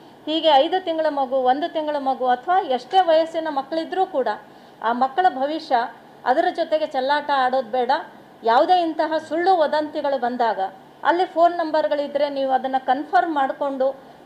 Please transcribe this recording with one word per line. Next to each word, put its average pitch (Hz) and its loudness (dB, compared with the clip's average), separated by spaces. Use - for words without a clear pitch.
ಹೀಗೆ 311 0
ಐದು 320 4
ತಿಂಗಳ 320 -2
ಮಗು, 269 -2
ಒಂದು 269 0
ತಿಂಗಳ 302 -4
ಮಗು 262 -2
ಅಥವಾ 254 2
ಎಷ್ಟೇ 294 0
ವಯಸ್ಸಿನ 320 2
ಮಕ್ಕಳಿದ್ರೂ 320 -4
ಕೂಡ 262 -2
ಆ 220 0
ಮಕ್ಕಳ 262 0
ಭವಿಷ್ಯ, 269 -2
ಅದರ 302 2
ಜೊತೆಗೆ 311 -2
ಚೆಲ್ಲಾಟ 294 -2
ಆಡೋದು 254 0
ಬೇಡ. 247 -2
ಯಾವುದೇ 330 4
ಇಂತಹ 320 -2
ಸುಳ್ಳು 349 2
ವದಂತಿಗಳು 294 0
ಬಂದಾಗ 233 -2
ಅಲ್ಲಿ 349 4
ಫೋನ್ 339 2
ನಂಬರ್‌ಗಳಿದ್ರೆ 302 0
ನೀವು 269 -2
ಅದನ್ನ 262 -2
ಕನ್ಫರ್ಮ್ 302 0
ಮಾಡ್ಕೊಂಡು 269 -2